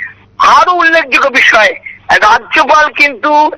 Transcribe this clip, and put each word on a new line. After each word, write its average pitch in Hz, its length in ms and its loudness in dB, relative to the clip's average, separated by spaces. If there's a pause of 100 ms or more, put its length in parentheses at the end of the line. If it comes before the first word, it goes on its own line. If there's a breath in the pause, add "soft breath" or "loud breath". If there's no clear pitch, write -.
(380 loud breath)
আরো 294 340 2
উল্লেখযোগ্য 330 560 0
বিষয়, 214 460 0 (360 loud breath)
রাজ্যপাল 247 800 0
কিন্তু 285 680 -2